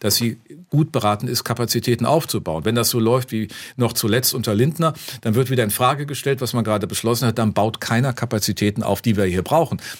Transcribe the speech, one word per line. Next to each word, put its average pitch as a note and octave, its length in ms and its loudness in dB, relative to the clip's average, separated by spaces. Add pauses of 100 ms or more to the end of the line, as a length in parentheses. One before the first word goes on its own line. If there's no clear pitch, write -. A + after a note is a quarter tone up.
dass G2+ 160 0
sie A#2 220 -2 (300)
gut D3+ 220 2
beraten G#2 380 0
ist, B2 160 -4
Kapazitäten A#2 600 0
aufzubauen. G2 600 0
Wenn A2 100 2
das A#2+ 160 2
so B2 80 -2
läuft A#2+ 320 2
wie A2 160 -4 (300)
noch A#2+ 160 2
zuletzt A#2+ 420 2
unter A2 220 0
Lindner, D#3 360 2 (280)
dann A2 160 0
wird C3 140 2
wieder B2 120 2
in G#2+ 80 0
Frage C3+ 340 0
gestellt, C#3 360 -2
was A#2+ 120 -4
man A#2+ 120 0
gerade G#2 240 0
beschlossen A#2 400 0
hat, A2 100 0
dann G#2+ 140 2
baut G#2+ 280 0
keiner B2 320 0
Kapazitäten G#2 680 -2
auf, - 200 0
die A2 140 2
wir G2+ 100 2
hier F#2 160 0
brauchen. C#3+ 380 0 (200)